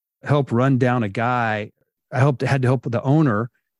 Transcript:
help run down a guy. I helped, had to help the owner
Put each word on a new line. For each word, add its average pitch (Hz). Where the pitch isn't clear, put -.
help 143
run 127
down 123
a 107
guy. 113
I 127
helped, 131
had 135
to 120
help 127
the 117
owner 131